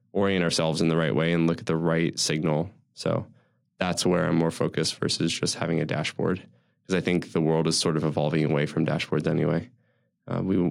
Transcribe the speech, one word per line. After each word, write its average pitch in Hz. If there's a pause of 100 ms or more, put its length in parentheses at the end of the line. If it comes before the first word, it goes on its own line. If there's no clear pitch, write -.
(120)
orient 98
ourselves 80
in 82
the 80
right 78
way 80
and 85
look 82
at -
the 82
right 82
signal. 80 (240)
So 82 (520)
that's 90
where 87
I'm 85
more 82
focused -
versus 82
just -
having 80
a 80
dashboard, 85 (460)
'cause 92
I 87
think 87
the 85
world 80
is 80
sort 80
of 76
evolving 76
away 73
from 76
dashboards 76
anyway. 80 (580)
Uh, 87
we, 95 (140)